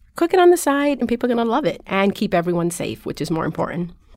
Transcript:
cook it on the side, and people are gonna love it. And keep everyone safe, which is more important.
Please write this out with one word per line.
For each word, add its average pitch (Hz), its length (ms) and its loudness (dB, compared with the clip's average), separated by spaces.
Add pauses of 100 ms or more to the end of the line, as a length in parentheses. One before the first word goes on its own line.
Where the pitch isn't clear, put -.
(160)
cook 339 180 0
it 381 60 6
on 349 100 8
the 359 60 6
side, 285 420 0
and 247 100 -2
people 240 220 -2
are 240 40 2
gonna 233 140 0
love 240 160 0
it. 170 220 -2
And 196 300 0
keep 202 180 -2
everyone 170 380 0
safe, - 340 -8
which - 140 -6
is - 100 -4
more 160 140 -2
important. - 480 -4 (240)